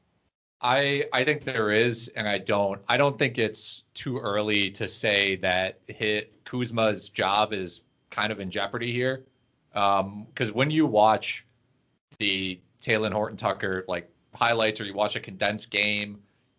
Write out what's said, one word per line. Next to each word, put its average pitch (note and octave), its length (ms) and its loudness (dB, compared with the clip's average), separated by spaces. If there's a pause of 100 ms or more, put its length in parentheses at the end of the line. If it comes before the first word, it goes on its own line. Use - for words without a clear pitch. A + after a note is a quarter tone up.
(600)
I, C#3 540 2
I C3 100 2
think C#3+ 220 0
there A2+ 260 0
is, A#2 380 2
and G#2+ 180 -6
I G#2 100 0
don't, G2+ 520 0
I A#2+ 80 4
don't C#3 200 2
think B2+ 200 0
it's - 560 -2
too B2 260 -6
early G#2 520 2
to G2 180 -6
say G2 480 2
that F#2 500 0
hit, G#2+ 460 -4 (100)
Kuzma's A2+ 640 0
job G#2 460 0
is F#2 260 -6 (300)
kind G#2+ 240 -2
of G2+ 80 -8
in F#2 100 -6
jeopardy A#2 400 -4
here. B2+ 320 -2 (500)
Um, G2+ 640 2
'cause A2 160 -2
when C3 180 0
you D#3 160 4
watch G#2+ 600 4 (760)
the F#2+ 400 -2 (220)
Talen G#2+ 320 0
Horton-Tucker, G2 760 -4
like, F2 220 -6 (260)
highlights A2+ 460 2
or - 20 -6
you G2 100 -8
watch G#2 220 0
a G#2+ 60 -4
condensed G2+ 500 -4
game, G#2 500 -2 (380)